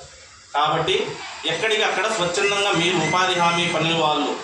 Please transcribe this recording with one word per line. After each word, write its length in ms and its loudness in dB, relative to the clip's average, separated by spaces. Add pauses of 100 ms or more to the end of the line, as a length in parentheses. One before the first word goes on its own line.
(560)
కాబట్టి 520 0 (380)
ఎక్కడికి 380 0
అక్కడ 240 0
స్వచ్ఛందంగా 640 0
మీరు 240 2
ఉపాధి 440 2
హామీ 280 2
పనుల 300 0
వాళ్ళు 460 0